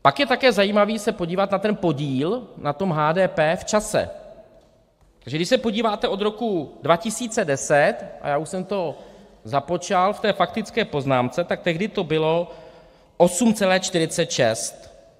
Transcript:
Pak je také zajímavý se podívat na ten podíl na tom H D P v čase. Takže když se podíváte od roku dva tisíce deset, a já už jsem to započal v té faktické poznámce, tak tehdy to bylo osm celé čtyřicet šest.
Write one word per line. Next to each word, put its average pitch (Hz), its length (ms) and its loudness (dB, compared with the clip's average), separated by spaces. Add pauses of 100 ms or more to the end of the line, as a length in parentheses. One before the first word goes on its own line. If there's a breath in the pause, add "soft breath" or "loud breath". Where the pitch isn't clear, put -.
Pak - 180 2
je 285 60 4
také 254 260 4
zajímavý 208 480 2
se 220 120 -2
podívat 190 400 -2
na 190 80 0
ten 214 160 0
podíl 151 720 -2 (100)
na 143 160 -4
tom 190 180 -2
H 151 220 0
D 185 140 2
P 165 280 2
v - 100 -12
čase. 180 440 0 (1120)
Takže 127 140 -6
když 175 120 -2
se 254 80 4
podíváte 214 500 -2
od 196 140 -2
roku 208 600 -2
dva 165 160 4
tisíce 220 480 -4
deset, 147 500 2 (260)
a 147 80 -6
já 143 80 0
už 156 120 -4
jsem 185 140 -6
to 185 340 -6 (460 loud breath)
započal 175 720 0
v 208 60 -8
té 202 140 0
faktické 208 520 -2
poznámce, 131 580 0
tak 180 180 -4
tehdy 175 260 0
to 214 160 -4
bylo 160 480 0 (680 loud breath)
osm 208 360 4
celé 190 260 4
čtyřicet 165 520 0
šest. - 600 0 (280)